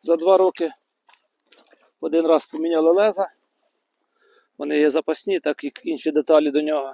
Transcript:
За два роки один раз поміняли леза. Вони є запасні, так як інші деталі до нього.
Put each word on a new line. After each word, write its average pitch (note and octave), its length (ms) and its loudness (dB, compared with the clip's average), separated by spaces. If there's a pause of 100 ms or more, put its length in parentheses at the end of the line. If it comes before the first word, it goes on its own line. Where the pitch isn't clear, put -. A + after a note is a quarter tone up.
За E3 140 0
два F3+ 220 2
роки F3 340 0 (1300)
один D#3+ 280 0
раз D#3 180 2
поміняли D#3+ 460 2
леза. G3 380 0 (1300)
Вони D3 220 -4
є D3+ 100 4
запасні, D#3 500 -4
так - 240 -6
як - 220 -12
інші D#3 260 -4
деталі D3+ 400 2
до D3+ 100 0
нього. D3 320 -6